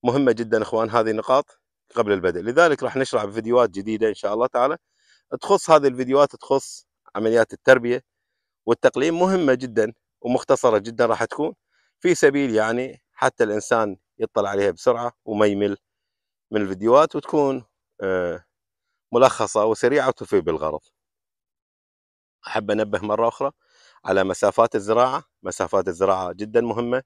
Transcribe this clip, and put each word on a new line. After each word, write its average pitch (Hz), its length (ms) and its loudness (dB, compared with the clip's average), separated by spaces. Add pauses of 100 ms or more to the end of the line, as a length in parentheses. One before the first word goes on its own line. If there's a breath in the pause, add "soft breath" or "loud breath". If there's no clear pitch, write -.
مهمة 127 280 2
جدا 110 300 0
إخوان 113 280 -2
هذه 113 200 0
النقاط 123 500 -2 (340)
قبل 107 180 0
البدء، 90 280 0
لذلك 139 420 2
راح 120 140 -6
نشرح 127 280 -2
بفيديوهات 113 460 0
جديدة 104 380 -4
إن 104 60 -2
شاء 101 200 -6
الله 117 120 -2
تعالى 131 320 -2 (640)
تخص، 196 300 0
هذه 151 160 6
الفيديوهات 131 500 2
تخص - 500 -4 (300)
عمليات 110 360 0
التربية 123 520 2 (640)
والتقليم، 143 540 0
مهمة 180 340 2
جدا 117 380 -2 (280)
ومختصرة 123 580 2
جدا 117 280 -2
راح 113 180 0
تكون، 147 300 -6 (460)
في 175 140 2
سبيل 139 400 2
يعني 117 480 -2 (100)
حتى - 320 0
الإنسان 107 520 -2 (220)
يطلع 107 320 -4
عليها 101 200 0
بسرعة 120 420 -2 (120)
وما 107 220 0
يمل 101 300 0 (760)
من 107 120 -2
الفيديوهات، 113 540 2
وتكون، 139 480 -2 (380)
آه، 90 420 -4 (680)
ملخصة 117 520 2
وسريعة 127 440 0
وتفي 104 320 -2
بالغرض. 78 400 -4 (1700)
أحب 107 240 -6
أنبه 104 300 -2
مرة 107 280 0
أخرى 139 240 -4 (520 soft breath)
على 95 200 2
مسافات 101 500 2
الزراعة. 120 500 0 (180)
مسافات 95 460 -2
الزراعة 92 440 0
جدا 107 280 -2
مهمة 120 460 -4